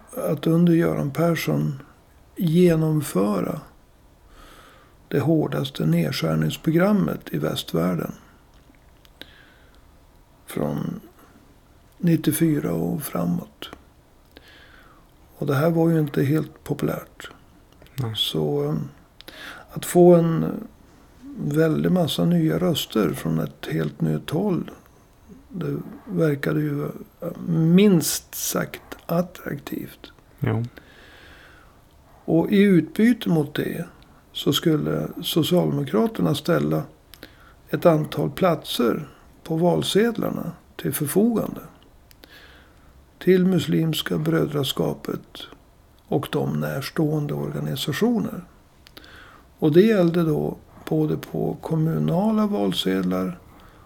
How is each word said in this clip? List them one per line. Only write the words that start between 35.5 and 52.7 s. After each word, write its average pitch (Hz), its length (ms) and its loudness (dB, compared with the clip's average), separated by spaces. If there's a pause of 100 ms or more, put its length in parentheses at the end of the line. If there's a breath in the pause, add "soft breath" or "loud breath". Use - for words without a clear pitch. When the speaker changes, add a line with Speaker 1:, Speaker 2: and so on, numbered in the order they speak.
Speaker 1:
ställa 156 480 0 (840 loud breath)
ett - 160 0
antal 156 460 2
platser 180 760 -2 (360 soft breath)
på 160 120 -4
valsedlarna 170 960 0 (240)
till 147 180 -6
förfogande. 208 680 0 (1600 soft breath)
Till 180 280 4
Muslimska 165 720 0
brödraskapet - 1300 -4 (600)
och 143 240 -2
de 143 280 -2
närstående 151 720 -4
organisationer. 151 1120 -4 (1160 loud breath)
Och 156 120 2
det 175 100 8
gällde 180 420 4
då 151 340 -2 (320)
både 156 280 0
på - 440 -6
kommunala 160 840 0
valsedlar, 190 920 -2 (460 loud breath)